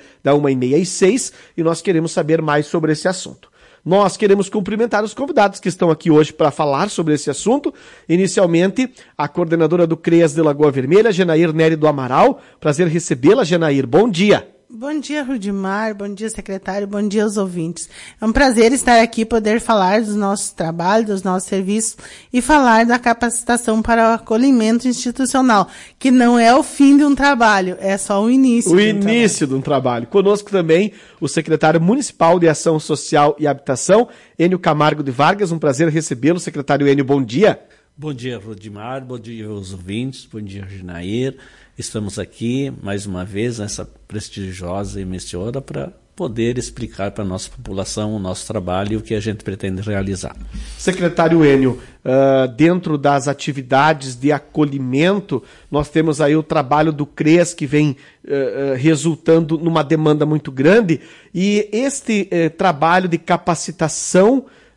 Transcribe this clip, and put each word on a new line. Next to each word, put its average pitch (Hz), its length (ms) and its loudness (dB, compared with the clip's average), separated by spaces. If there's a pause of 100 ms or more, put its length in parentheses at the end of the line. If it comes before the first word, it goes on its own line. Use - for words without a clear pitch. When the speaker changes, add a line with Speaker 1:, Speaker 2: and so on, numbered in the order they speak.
(240)
Speaker 1:
da 143 100 2
uma 147 180 2
e 135 40 0
meia 127 220 0
às 180 120 0
seis, 202 420 0 (240)
e 175 60 -4
nós 165 220 -2
queremos 165 280 0
saber 160 300 0
mais 151 240 0
sobre 160 280 0
esse 151 140 -4
assunto. - 440 -8 (340)
Nós 190 320 2
queremos 202 320 2
cumprimentar 214 540 -2
os 214 100 -8
convidados 247 460 0
que 196 100 -6
estão 175 220 0
aqui 156 180 -2
hoje 151 240 4
pra 156 160 2
falar 147 400 -2
sobre 160 240 -2
esse 147 160 -4
assunto. 247 420 -2 (380)
Inicialmente, 190 800 2 (260)
a 147 120 -4
coordenadora 165 580 0
do 160 100 0
creas 170 380 2
de 151 80 0
Lagoa 147 300 2
Vermelha, 156 400 2
Genair 170 420 2
Nery 160 220 2
do 156 120 2
Amaral. 147 540 0 (180)
Prazer 156 280 0
recebê-la, 165 560 2
Genair. 156 420 0
Bom 165 240 2
dia. 180 400 2 (180)
Speaker 2:
Bom 277 320 -8
dia, 294 240 -6
Rudimar. 208 720 -6
Bom 202 160 -10
dia, 208 160 -10
secretário. 196 600 -8
Bom 202 200 -4
dia 208 160 0
aos 214 140 -2
ouvintes. 175 500 -6 (320)
É 220 60 -6
um 226 60 2
prazer 240 420 4
estar 240 260 4
aqui 233 220 0
e 220 40 -2
poder 220 360 0
falar 208 400 2
dos 208 140 -4
nossos 202 360 -2
trabalhos, 175 560 -2
dos 196 160 -4
nossos 185 240 -4
serviços 202 480 -4 (380)
e 240 80 0
falar 240 420 4
da 240 140 2
capacitação 233 840 -2
para 226 280 2
o 226 60 4
acolhimento 233 720 2
institucional, 247 800 0 (300)
que 262 100 2
não 247 280 6
é 233 160 6
o 294 100 4
fim 277 340 6
de 294 80 4
um 285 80 4
trabalho, 226 640 2
é 196 160 -2
só 202 260 -2
o 220 80 2
início 247 440 4
Speaker 1:
O - 20 8
Speaker 2:
de 190 60 6
um 208 60 6
Speaker 1:
início 214 500 2
Speaker 2:
trabalho. 156 100 -2
Speaker 1:
de 131 60 -4
um 135 80 -2
trabalho. 123 460 -2
Conosco 202 420 0
também 180 420 2 (300)
o 156 60 -2
secretário 156 520 0
municipal 180 600 2
de 170 100 4
Ação 156 300 0
Social 147 600 0
e 151 60 -2
Habitação, 147 640 0 (280)
Enio 180 220 2
Camargo 151 440 0
de 139 80 -6
Vargas. 165 400 0
Um 165 80 -6
prazer 151 300 0
recebê-lo, 151 500 -2
secretário 143 480 -2
Enio. 139 180 2
Bom 139 180 0
dia. 139 380 0 (340)
Speaker 3:
Bom 151 180 -12
dia, 120 300 -10
Rudimar. 110 640 -14
Bom 123 140 -12
dia 110 280 -16
aos 98 240 -12
ouvintes. 101 580 -10
Bom 110 120 -14
dia, 98 260 -14
Ginair. 98 720 -8 (400)
Estamos 104 400 -8
aqui, 123 540 -6 (100)
mais 101 240 -8
uma 92 200 -8
vez, 107 340 -6
nessa 98 260 -10 (220)
prestigiosa 95 920 -10
emissora 92 600 -8
pra 143 300 -10 (240)
poder 120 420 -4
explicar 104 540 -8
pra 104 140 -8
nossa 92 240 -8
população 107 680 -8
o 107 40 -6
nosso 92 280 -8
trabalho 98 460 -4
e - 20 -2
o 107 60 -4
que 113 120 -8
a 107 60 -2
gente 104 240 -8
pretende 95 380 -8
realizar. 98 520 -6 (440)
Speaker 1:
Secretário 170 680 0
Enio, 135 380 4 (240)
ah, 135 420 2
dentro 156 500 0
das 143 300 0
atividades 135 880 -2
de 135 160 0
acolhimento, 143 1120 -2 (260)
nós 139 200 -2
temos 156 320 0
aí 147 120 2
o 156 100 2
trabalho 156 500 0
do 143 120 -6
cres, 165 480 2
que - 120 -10
vem, 147 320 0 (280)
eh, 139 480 -2
eh, 127 40 -4
resultando 160 800 2
numa 160 260 0
demanda 151 420 0
muito 151 280 -2
grande, 170 480 2 (320)
e 208 400 0
este, 220 580 -2
eh, 165 160 2
trabalho 175 640 0
de 170 80 -2
capacitação, 180 1300 0 (320)